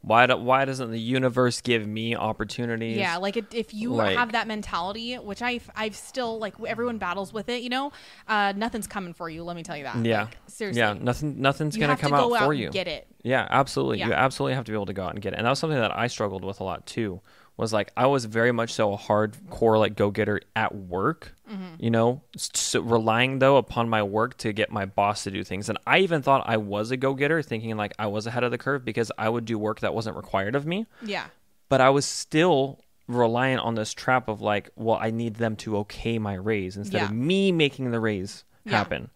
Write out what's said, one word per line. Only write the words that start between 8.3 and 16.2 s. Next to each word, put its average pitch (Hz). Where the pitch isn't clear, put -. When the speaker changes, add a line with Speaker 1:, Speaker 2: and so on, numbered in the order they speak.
Speaker 2:
nothing's 220
coming 180
for 165
you. 165
Let 175
me 170
tell 160
you 143
that. 117
Speaker 1:
Yeah. 110
Speaker 2:
Like, 117
seriously. 160
Speaker 1:
Yeah, 104
nothing, 123
nothing's 139
Speaker 2:
You 220
Speaker 1:
gonna 143
Speaker 2:
have 135
to 143
Speaker 1:
come -
Speaker 2:
go 240
Speaker 1:
out 220
Speaker 2:
out 208
Speaker 1:
for 156
Speaker 2:
and 131
Speaker 1:
you. 82
Speaker 2:
get 180
it. 151
Speaker 1:
Yeah, 120
absolutely. 135
You 117
Speaker 2:
Yeah. -
Speaker 1:
absolutely 135
have 127
to 107
be 107
able 98
to 98
go 92
out 78
and 107
get 98
it. -
And 110
that 127
was 143
something 156
that 107
I 117
struggled 98